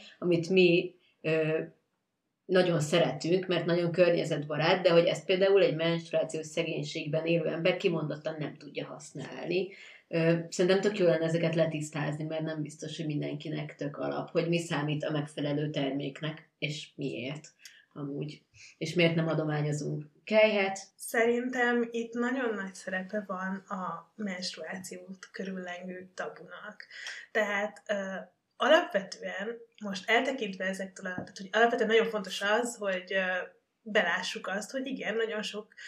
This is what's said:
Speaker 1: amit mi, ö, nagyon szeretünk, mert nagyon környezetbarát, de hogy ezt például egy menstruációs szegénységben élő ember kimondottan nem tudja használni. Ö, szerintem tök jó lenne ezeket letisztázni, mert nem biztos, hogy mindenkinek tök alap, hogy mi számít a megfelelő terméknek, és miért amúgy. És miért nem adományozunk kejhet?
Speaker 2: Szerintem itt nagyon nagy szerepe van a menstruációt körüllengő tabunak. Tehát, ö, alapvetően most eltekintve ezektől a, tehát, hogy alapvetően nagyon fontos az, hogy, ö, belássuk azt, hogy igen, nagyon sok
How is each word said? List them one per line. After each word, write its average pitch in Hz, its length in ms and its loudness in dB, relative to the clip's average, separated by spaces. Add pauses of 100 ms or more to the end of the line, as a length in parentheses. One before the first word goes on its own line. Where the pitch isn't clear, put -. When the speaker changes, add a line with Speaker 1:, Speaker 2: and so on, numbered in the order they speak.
(180)
Speaker 1:
amit 170 300 2
mi, 185 460 6 (260)
ö, 156 380 2 (840)
nagyon 170 360 4
szeretünk, 165 680 2
mert 170 200 0
nagyon 170 260 2
környezetbarát, 160 920 2
de 180 80 6
hogy 170 140 8
ezt - 200 0
például 190 380 6
egy 156 140 4
menstruációs 165 720 0
szegénységben 156 800 -4
élő 165 220 2
ember 170 280 2
kimondottan 156 640 -2
nem 147 180 -8
tudja 147 300 -10
használni. 156 840 -4 (400)
Ö, 165 260 4 (140)
szerintem 190 320 4
tök 208 180 0
jó 180 80 6
lenne 165 180 4
ezeket 165 300 2
letisztázni, 151 680 0
mert 156 180 -4
nem 156 200 -4
biztos, 151 340 -10
hogy 160 100 -6
mindenkinek 151 680 -4
tök 143 220 -8
alap, - 340 -6
hogy 165 180 2
mi 170 100 2
számít 151 460 -2
a 151 60 -2
megfelelő 147 600 -2
terméknek, 143 880 -4
és - 360 -6
miért 139 540 -8 (440)
amúgy. 147 500 -10 (360)
És - 160 -6
miért 165 200 6
nem 160 140 2
adományozunk 151 760 0 (200)
kejhet? 202 540 4 (180)
Speaker 2:
Szerintem 240 960 0
itt 233 220 -6
nagyon 240 420 -2
nagy 190 200 -8
szerepe 190 520 -6
van 190 420 -6
a 175 480 -8
menstruációt 185 1160 -10
körüllengő 185 840 -10
tabunak. 180 720 -12 (440)
Tehát, 208 560 -2
ö, 208 80 -2 (600)
alapvetően 208 1000 2 (280)
most 196 260 -6
eltekintve 226 540 0
ezektől 190 420 -6
a, 185 80 -6
tehát, 185 240 -12
hogy 190 140 -12
alapvetően 233 360 4
nagyon 226 200 4
fontos 190 320 -6
az, 226 360 0
hogy, 190 360 -4
ö, 190 100 2 (600)
belássuk 190 600 0
azt, 196 240 -6
hogy 269 160 -6
igen, 202 300 -6
nagyon 214 260 -2
sok 208 320 -10 (140)